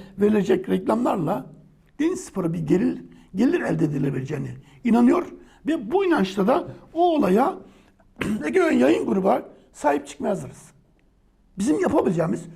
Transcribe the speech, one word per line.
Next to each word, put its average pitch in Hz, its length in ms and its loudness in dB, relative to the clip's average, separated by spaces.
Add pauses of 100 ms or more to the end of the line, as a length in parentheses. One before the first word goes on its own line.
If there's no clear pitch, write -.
(180)
verilecek 202 520 2
reklamlarla 214 760 -2 (540)
Denizli 339 240 -2
Spor'a 175 300 0
bir 180 60 -6
gelir, 180 460 0 (300)
gelir 277 260 2
elde 165 240 0
edilebileceğine 139 680 -4 (280)
inanıyor 240 420 4 (420)
ve 262 240 -4
bu 392 140 2
inançla 196 420 0
da 302 200 0 (260)
o 339 220 2
olaya 226 400 2 (680)
<clears throat> 220 240 -4
Ege 311 140 0
Ön 311 180 2
Yayın 262 280 2
Grubu 196 260 0 (420)
sahip 285 340 -2
çıkmaya - 220 -6
hazırız. - 420 -8 (840)
Bizim 262 220 0
yapabileceğimiz 196 640 0 (100)